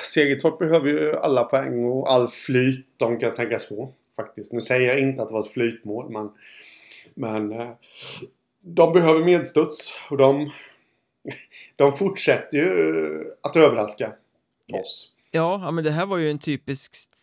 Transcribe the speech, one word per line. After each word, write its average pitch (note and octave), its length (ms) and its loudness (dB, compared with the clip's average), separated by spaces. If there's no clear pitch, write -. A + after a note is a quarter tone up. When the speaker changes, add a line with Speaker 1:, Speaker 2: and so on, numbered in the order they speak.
Speaker 1:
Segeltorp D3 560 0
behöver D#3+ 300 2
ju D3+ 280 0
alla B2 280 2
poäng C3 400 -2
och C3 280 -2
all B2 160 4
flyt C3 580 0
de A#2 220 0
kan A#2 160 -2
tänkas A2+ 340 -4
få, A#2+ 240 -10
faktiskt. - 360 -12
Nu A#2 80 -6
säger B2+ 280 2
jag C3+ 120 2
inte C3 220 0
att G#2+ 60 -6
det G#2+ 40 -14
var A2 80 -2
ett G#2+ 120 -8
flytmål, A#2 600 -6
men... G#2+ 180 -8
men, G#2+ 460 -6
eh, A#2+ 100 -10
de E3+ 320 4
behöver E3 320 6
medstuds - 720 0
och C#3+ 60 -4
de... C#3+ 340 4
De C#3 160 6
fortsätter D3 640 0
ju D#2+ 680 0
att D3 140 -4
överraska A#2 560 4
Speaker 2:
Ja. G2+ 140 -8
Speaker 1:
oss. - 320 -12
Speaker 2:
Ja, E3+ 320 -2
ja, E3 60 -6
men E3 140 -2
det D3+ 60 0
här E3 160 -2
var G3 120 -2
ju D#3 120 0
en D3 80 -4
typisk - 560 -8
s-, - 140 -14